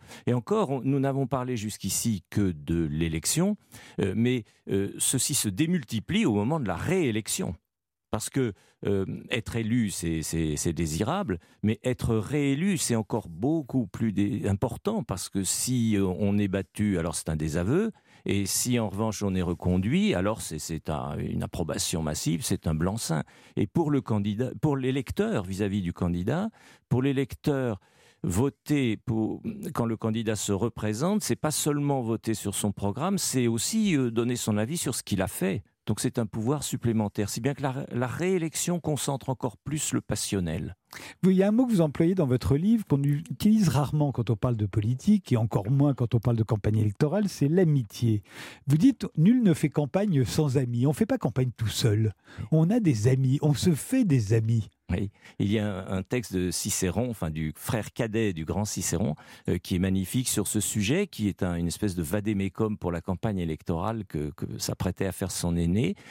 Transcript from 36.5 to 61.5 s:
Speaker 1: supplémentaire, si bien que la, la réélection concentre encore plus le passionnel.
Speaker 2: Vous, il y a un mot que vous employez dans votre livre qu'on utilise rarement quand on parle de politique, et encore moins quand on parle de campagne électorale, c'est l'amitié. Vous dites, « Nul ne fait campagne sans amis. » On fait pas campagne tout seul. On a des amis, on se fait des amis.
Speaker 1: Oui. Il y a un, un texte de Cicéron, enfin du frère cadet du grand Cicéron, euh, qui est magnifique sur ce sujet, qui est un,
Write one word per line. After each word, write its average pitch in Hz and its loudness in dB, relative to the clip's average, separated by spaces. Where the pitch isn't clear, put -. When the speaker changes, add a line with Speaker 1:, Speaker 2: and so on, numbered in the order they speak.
Speaker 1:
supplémentaire, 107 0
si - -6
bien 135 0
que - -10
la, 135 -4
la 123 -2
réélection 165 -2
concentre 143 -2
encore 123 -4
plus 143 -6
le 120 2
passionnel. 87 -2
Speaker 2:
Vous, 185 6
il 185 6
y 185 6
a 202 4
un 214 4
mot 247 4
que 240 0
vous 180 6
employez 165 4
dans 175 2
votre 127 4
livre 208 4
qu'on 139 2
utilise 165 4
rarement 147 2
quand 117 -2
on 113 2
parle 123 2
de 107 0
politique, 127 2
et 123 6
encore 110 2
moins 139 4
quand 123 0
on 113 4
parle 117 2
de 113 4
campagne 107 0
électorale, 151 2
c'est 143 0
l'amitié. 135 2
Vous 139 4
dites, « 220 4
Nul 233 6
ne 175 6
fait 156 2
campagne 147 2
sans 143 2
amis. » 120 2
On 151 4
fait 175 0
pas 262 0
campagne 127 0
tout 110 -2
seul. 107 2
On 160 4
a 240 2
des 127 2
amis, 131 4
on 147 4
se 180 2
fait 254 0
des 123 2
amis. 113 2
Speaker 1:
Oui. 98 -2
Il 101 2
y 110 2
a 101 -4
un, 95 -2
un 95 -2
texte 120 -4
de 90 0
Cicéron, 95 -2
enfin 80 -4
du 78 -2
frère - -4
cadet 110 0
du 80 -6
grand 92 -2
Cicéron, 85 -2
euh, 90 0
qui - -4
est - 2
magnifique 95 0
sur 101 -2
ce 107 -2
sujet, 113 0
qui 104 -2
est 92 -2
un, 87 0